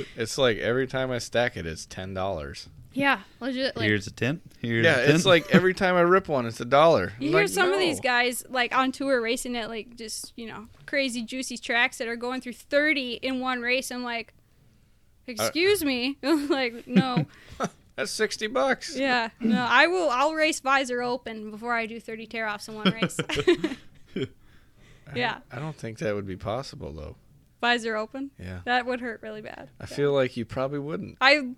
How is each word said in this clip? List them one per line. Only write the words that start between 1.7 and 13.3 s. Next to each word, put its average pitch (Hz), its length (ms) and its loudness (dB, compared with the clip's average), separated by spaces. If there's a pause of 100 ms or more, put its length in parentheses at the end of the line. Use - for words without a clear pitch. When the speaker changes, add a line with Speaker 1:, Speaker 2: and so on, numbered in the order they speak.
Speaker 1:
ten 95 280 -10
dollars. 92 540 -6 (300)
Speaker 2:
Yeah, 269 220 2 (220)
legit. 254 340 -4
Like, 226 120 -2
Speaker 3:
Here's 104 200 0
a - 40 -12
ten. 139 280 -2 (220)
Here's 117 240 2
Speaker 1:
Yeah, 156 140 4
Speaker 3:
a 120 80 2
ten. 147 80 8
Speaker 1:
it's 175 100 2
like 175 280 4
every 185 200 6
time 180 220 0
I 180 60 6
rip 180 280 4
one, 135 160 0
it's 117 160 -6
a 123 40 -8
dollar. 135 540 6
Speaker 2:
You 277 80 -2
Speaker 1:
I'm 311 60 0
Speaker 2:
hear - 80 6
Speaker 1:
like, 403 80 2
Speaker 2:
some 359 240 2
of 392 60 2
these 359 180 0
Speaker 1:
"No." - 60 -12
Speaker 2:
guys, 247 460 0
like, 240 240 -2
on 262 200 2
tour 269 280 0
racing 240 360 -2
at, 220 100 -6
like, 233 300 -10
just, - 400 -12
you 233 100 -12
know, 214 200 -14 (180)
crazy 262 360 -2
juicy 247 360 -8
tracks 247 400 0
that 240 100 -4
are 233 80 -4
going 247 240 -6
through 247 140 -10
thirty 285 640 2
in 262 260 -4